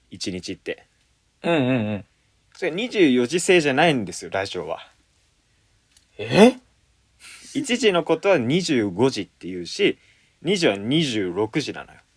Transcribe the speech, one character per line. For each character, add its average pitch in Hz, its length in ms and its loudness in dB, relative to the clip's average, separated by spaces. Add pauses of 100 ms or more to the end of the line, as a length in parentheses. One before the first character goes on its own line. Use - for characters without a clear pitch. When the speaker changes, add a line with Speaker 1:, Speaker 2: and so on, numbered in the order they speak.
(120)
Speaker 1:
一 95 200 -10
日 92 220 -10
っ - 20 -10
て。 - 320 -12 (560)
Speaker 2:
う 180 80 -2
ん - 20 2
う 165 40 2
ん - 20 2
う 127 140 0 (220)
ん。 101 100 -12 (500)
Speaker 1:
そ - 80 -10
れ 143 80 -2
二 214 180 -6
十 196 200 4
四 123 180 4
時 165 140 -2
制 180 180 4
じ 147 100 2
ゃ 131 40 2
な 151 160 4
い 151 40 4
ん 117 120 -2
で 87 80 -10
す - 100 -12
よ、 90 80 -14
ラ 98 140 -2
ジ 92 140 -8
オ 80 80 -8
は。 80 120 -8 (1400)
Speaker 2:
え？ 175 400 6 (960)
Speaker 1:
一 269 240 -2
時 226 140 2
の 170 140 0
こ 165 100 2
と 165 140 0
は 185 80 6
二 135 240 0
十 139 260 0
五 101 220 2
時 110 140 -6
っ - 20 -10
て - 220 -18
言 90 160 -10
う - 20 -12
し、 - 320 -2 (440)
二 196 160 -2
時 165 100 0
は 104 80 2
二 120 280 -2
十 110 280 -4
六 107 300 -4
時 110 100 -8
な 71 140 -14
の - 80 -20
よ。 - 60 -20 (180)